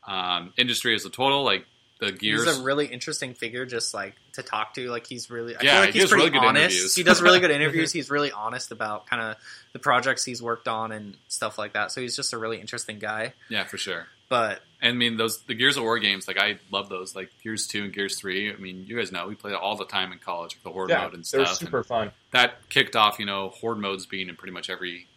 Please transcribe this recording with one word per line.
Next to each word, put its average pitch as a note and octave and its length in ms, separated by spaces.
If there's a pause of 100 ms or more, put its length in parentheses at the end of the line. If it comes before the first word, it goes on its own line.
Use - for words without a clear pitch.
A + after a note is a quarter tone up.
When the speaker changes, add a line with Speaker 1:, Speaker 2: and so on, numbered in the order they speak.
Speaker 1:
um, F2+ 500
industry A#2+ 380
as G2+ 100
a G2 60
total. C#3 340
Like, G2 220 (320)
the G2+ 140
Gears G#2+ 340
Speaker 2:
He's D3 120
a C3 40
really C#3 240
interesting B2 480
figure, B2 320
just, A#2+ 260
like, G2 240 (160)
to C3 100
talk G#2+ 320
to. B2 160
Like, A#2+ 160
he's A#2+ 240
really, A#2 240
I - 80
Speaker 1:
Yeah, C#3 100
Speaker 2:
feel B2+ 80
like - 100
Speaker 1:
he - 100
Speaker 2:
he's - 40
Speaker 1:
does - 80
Speaker 2:
pretty E3 180
Speaker 1:
really C#3 100
good - 80
Speaker 2:
honest. D3 160
Speaker 1:
interviews. F#3 320
Speaker 2:
He F3+ 60
does F3 180
really F3+ 200
Speaker 1:
<laughs> - 0
Speaker 2:
good F3 100
interviews. D3+ 420
He's C3+ 180
really C#3+ 220
honest A2+ 400
about G#2+ 380
kinda A2+ 260 (380)
the C3 40
projects B2+ 460
he's A#2+ 180
worked A#2 260
on A2 240
and G#2 240 (120)
stuff - 300
like G#2 160
that. G#2+ 180
So - 80
he's A#2+ 160
just - 160
a A#2+ 60
really A2 200
interesting A2+ 400
guy. A2 360 (160)
Speaker 1:
Yeah, G#2 140
for - 120
sure. E2+ 300 (240)
Speaker 2:
But A2 320 (180)
Speaker 1:
And, A#2+ 140
I - 20
mean, A#2 220
those, A2+ 240
the B2+ 120
Gears C3 220
of C3+ 60
War A2+ 160
games, G2 280
like, F#2+ 120
I G2+ 200 (120)
love G2+ 180
those, F#2 260
like, F#2+ 160 (140)
Gears A2 220
two G#2 180
and G2 80
Gears G2 260
three. G2 320
I G2 60
mean, F#2 320
you A#2 80
guys G2+ 160
know, F2 160
we G#2 60
played G#2 200
all G2 220
the G2 80
time F#2 280
in F2 60
college, E2+ 460
the F#2 60
Horde F#2 180
Speaker 3:
Yeah, E3 160
Speaker 1:
mode E2 100
and E2+ 120
Speaker 3:
they're - 180
Speaker 1:
stuff, F2+ 160
and - 80
Speaker 3:
super A#2+ 160
fun. A2 280 (180)
Speaker 1:
that B2 400
kicked - 260
off, G#2+ 220
you G#2 80
know, G2 240
Horde A2+ 280
modes G2 280
being F#2+ 240
in E2+ 60
pretty F#2+ 180
much F2 160
every F2+ 360 (100)